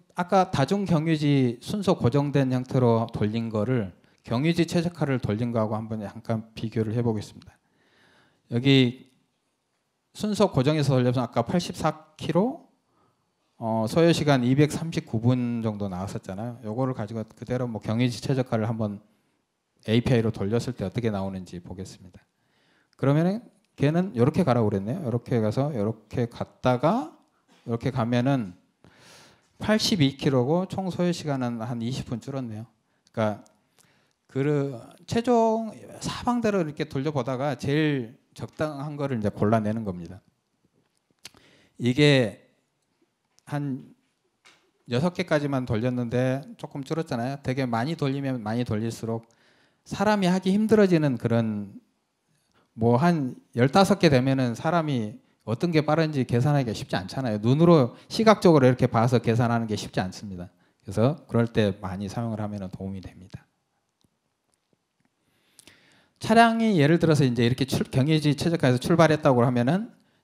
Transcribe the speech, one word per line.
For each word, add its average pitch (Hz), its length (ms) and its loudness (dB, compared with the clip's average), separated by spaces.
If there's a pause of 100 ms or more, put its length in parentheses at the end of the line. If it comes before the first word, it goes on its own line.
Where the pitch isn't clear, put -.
(140)
아까 185 380 2
다중 202 340 0
경유지 147 760 2
순서 190 380 -2
고정된 139 540 0
형태로 123 600 2
돌린 113 380 -4
거를 107 420 -2 (320)
경유지 160 440 0
최적화를 165 500 -2
돌린 117 340 -2
거하고 110 240 -2
한번 110 260 -6
잠깐 110 520 -8
비교를 110 400 -4
해보겠습니다. 113 640 -4 (960)
여기 127 600 2 (1000)
순서 202 380 0
고정해서 143 420 2
돌려서 127 280 2
아까 - 200 -2
팔십사 175 760 -2
킬로, 175 440 -2 (960)
어, 113 300 -2
소요 165 240 4
시간 143 320 2
이백삼십구 143 760 0
분 120 400 0
정도 104 260 -4
나왔었잖아요. 98 800 -10
요거를 127 280 -4
가지고 110 300 -8 (120)
그대로 123 300 -6
뭐 113 140 -8
경유지 117 420 -2
최적화를 120 460 -2
한번 110 320 -4 (880)
에이피아이로 113 440 2
돌렸을 117 420 -4
때 - 100 -8
어떻게 110 260 -4
나오는지 95 520 -6
보겠습니다. 92 580 -16 (800)
그러면은 165 440 2 (360)
걔는 156 400 0
요렇게 113 260 4
가라고 120 260 2
그랬네요. 104 360 -4
요렇게 120 340 -2
가서 131 340 -2
요렇게 113 520 -4
갔다가 147 920 -2 (500)
요렇게 117 240 -4
가면은 123 640 0 (1080)
팔십이 196 580 0
킬로고 139 480 0
총 190 240 -6
소요 175 240 -2
시간은 127 480 -6
한 117 200 -8
이십 123 260 -6
분 117 120 -8
줄었네요. 120 460 -10 (480)
그러니까 107 320 -2 (800)
그 139 500 -2 (280)
최종 226 640 0 (300)
사방대로 226 580 -2
이렇게 151 240 -4
돌려보다가 135 720 -4
제일 139 640 -2 (160)
적당한 147 640 -8
거를 139 220 -4
이제 104 100 0
골라내는 107 560 0
겁니다. 90 360 -12 (1600)
이게 127 640 2 (1040)
한 143 480 -8 (960)
여섯 143 240 0
개까지만 147 520 -2
돌렸는데 123 760 -2 (140)
조금 147 260 -12
줄었잖아요. 139 600 -6
되게 131 220 -2
많이 123 300 -2
돌리면 135 460 -4
많이 113 220 -2
돌릴수록 113 640 -4 (560)
사람이 202 440 0
하기 185 240 2
힘들어지는 190 680 4
그런, 110 560 -2 (1000)
뭐 117 220 2
한 147 400 2 (200)
열다섯 185 440 4
개 170 100 6
되면은 131 460 2
사람이 147 640 -2 (240)
어떤 170 280 -2
게 156 140 2
빠른지 156 380 0
계산하기가 127 500 0
쉽지 - 220 -8
않잖아요. 107 440 -4
눈으로 139 580 4 (100)
시각적으로 196 580 6
이렇게 127 220 4
봐서 120 320 2
계산하는 117 480 0
게 107 80 -4
쉽지 - 240 -6
않습니다. 95 500 -8 (320)
그래서 113 360 0 (100)
그럴 117 200 2
때 104 340 0
많이 95 260 -8
사용을 113 320 -6
하면은 104 300 -8
도움이 95 320 -10
됩니다. 92 440 -20 (2750)
차량이 226 600 4
예를 147 180 6
들어서 160 280 4
이제 120 200 2
이렇게 131 200 0
출-, - 260 -4
경유지 147 460 2
최저가에서 156 400 2
출발했다고 151 640 4
하면은 131 480 0 (320)